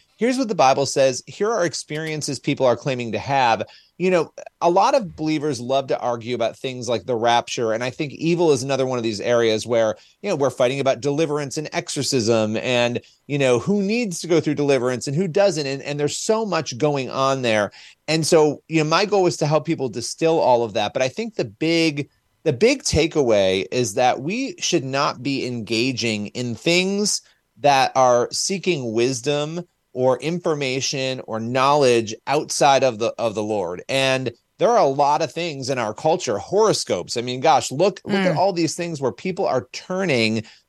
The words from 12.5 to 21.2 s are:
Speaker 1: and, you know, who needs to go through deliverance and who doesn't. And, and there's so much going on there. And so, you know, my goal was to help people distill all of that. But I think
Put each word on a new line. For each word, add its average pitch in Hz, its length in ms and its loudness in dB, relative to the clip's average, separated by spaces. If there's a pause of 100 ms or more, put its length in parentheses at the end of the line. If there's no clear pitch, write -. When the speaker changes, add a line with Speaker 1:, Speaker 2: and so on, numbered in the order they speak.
Speaker 1:
and, 120 420 0 (280)
you 143 100 -4
know, 127 220 4
who 202 240 0
needs 208 380 -2
to 175 60 -10
go 160 120 4
through 147 160 -2
deliverance 127 520 0
and 139 80 -4
who 190 120 0
doesn't. 160 400 0
And, 135 160 -6
and 143 160 -6
there's 147 180 -2
so 220 280 -2
much 160 340 -4
going 143 320 0
on 135 320 0
there. 107 280 2 (360)
And 156 180 0
so, 151 440 4
you 160 140 2
know, 151 60 -2
my 175 160 2
goal 196 180 2
was 175 140 0
to 160 80 -2
help 147 200 0
people 131 240 -4
distill 160 500 -2
all 120 240 4
of 104 100 -6
that. 104 200 -2
But 131 100 0
I 131 60 0
think 220 260 -8